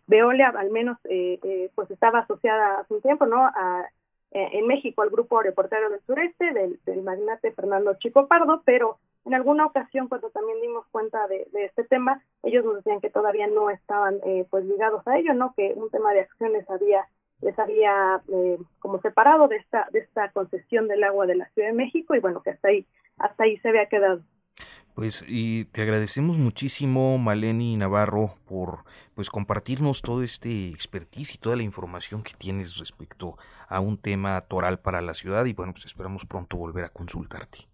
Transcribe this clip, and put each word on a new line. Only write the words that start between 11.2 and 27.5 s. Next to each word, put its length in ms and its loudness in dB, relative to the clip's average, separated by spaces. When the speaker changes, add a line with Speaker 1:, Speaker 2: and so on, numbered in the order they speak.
Speaker 1:
de, 240 -6
de 140 -4
este 180 -4
tema, 380 0
ellos 220 2
nos 120 0
decían 260 -2
que 80 -4
todavía 380 0
no 200 2
estaban, 460 -2
eh, 240 -2
pues 160 0
ligados 420 0
a 120 2
ello, 160 2
¿no? 200 -2
Que 220 0
un 140 -8
tema 240 0
de 60 6
acciones 500 -4
había, 340 2
les 160 -2
había, 640 2
eh, 240 0
como 240 -6
separado 460 6
de 80 0
esta, 360 -2
de 60 2
esta 320 -4
concesión 580 -2
del 160 2
agua 220 2
de 80 2
la 160 -2
Ciudad 180 0
de 60 -2
México, 400 -2
y 60 4
bueno, 200 -2
que 120 -6
hasta 160 -2
ahí, 180 2
hasta 260 -2
ahí 140 2
se 100 -4
había 160 4
quedado. 380 2
Speaker 2:
Pues, 320 -6
y 400 -2
te 140 -8
agradecemos 560 0
muchísimo, 800 0
Maleni 640 0